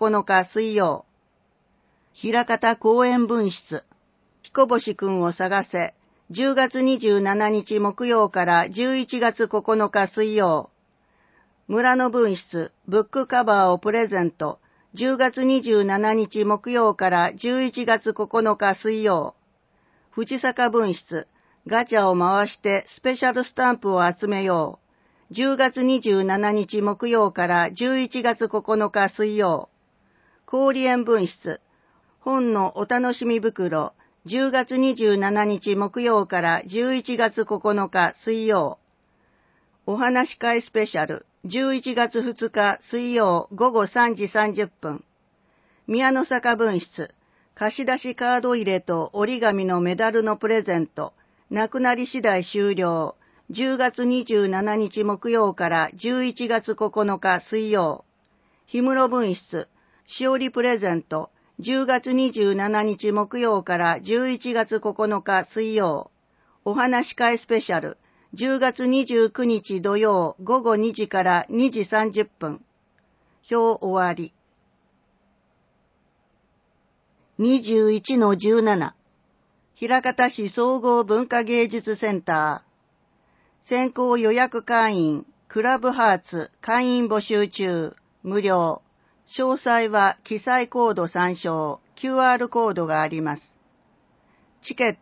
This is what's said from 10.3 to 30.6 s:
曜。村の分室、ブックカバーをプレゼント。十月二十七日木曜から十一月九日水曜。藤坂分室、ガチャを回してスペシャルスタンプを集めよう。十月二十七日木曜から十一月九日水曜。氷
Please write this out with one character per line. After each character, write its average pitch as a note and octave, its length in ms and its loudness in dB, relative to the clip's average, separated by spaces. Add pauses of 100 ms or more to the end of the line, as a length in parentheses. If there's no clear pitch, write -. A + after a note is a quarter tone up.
曜。 F3 340 0 (1000)
村 B3 280 2
の B3+ 140 2
分 A3 260 2
室、 E3 340 -8 (160)
ブ G3 140 2
ッ G#3+ 40 2
ク C4 220 -4
カ B3 180 2
バ G3+ 240 4
ー F3+ 40 4
を F3+ 60 2
プ G#3 120 -6
レ A3+ 160 0
ゼ G3 140 -2
ン E3+ 100 0
ト。 - 300 -8 (320)
十 B3+ 240 -2
月 B3+ 280 0
二 C4 180 2
十 G#3+ 220 4
七 G3+ 280 0
日 G#3+ 320 0
木 G#3 260 -2
曜 A3+ 240 2
か F#3+ 140 0
ら F3 240 2
十 B3 300 -2
一 B3 240 -4
月 A3+ 260 0
九 G#3 160 -6 (280)
日 G3 180 0
水 A3 280 -4
曜。 F#3 320 0 (760)
藤 - 280 -6
坂 B3 300 0
分 G#3+ 240 2
室、 - 360 -10 (380)
ガ A#3 200 0
チ A3+ 100 0
ャ G3 140 4
を F3+ 80 2
回 G3 280 2
し - 120 -8
て G3 280 -2
ス - 140 -20
ペ B3+ 160 0
シ C4+ 80 -4
ャ B3+ 80 2
ル B3 100 0
ス B3 120 -8
タ B3+ 180 2
ン B3 60 -4
プ G3 160 -2
を F3+ 120 4
集 F3+ 200 -2
め G3 160 -2
よ F3 400 -2
う。 - 60 -20 (420)
十 C4 280 0
月 C4 260 2
二 B3+ 160 2
十 G3 240 2
七 G3+ 280 0
日 G#3+ 280 -2
木 G#3 300 -2
曜 G#3+ 220 4
か F3 140 -2
ら F3 240 2
十 B3+ 300 0
一 B3+ 220 -4
月 A3+ 260 0
九 G#3 140 -4 (260)
日 G3 220 0
水 G#3+ 260 -2
曜。 F3+ 320 0 (760)
氷 C4 400 2